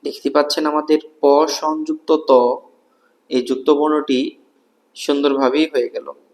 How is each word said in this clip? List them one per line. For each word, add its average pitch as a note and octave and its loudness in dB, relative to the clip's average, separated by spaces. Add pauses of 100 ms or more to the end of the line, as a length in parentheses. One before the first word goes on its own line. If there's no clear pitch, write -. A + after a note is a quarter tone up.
দেখতে C#3+ -6
পাচ্ছেন D3 0
আমাদের D3+ 0 (200)
প - -6 (300)
সংযুক্ত D#3 -6 (160)
ত - 0 (1000)
এই B2+ 0
যুক্ত B2+ -4
বর্ণটি D3 2 (760)
সুন্দরভাবেই C#3+ 0
হয়ে B2 -4
গেল। B2 -10 (280)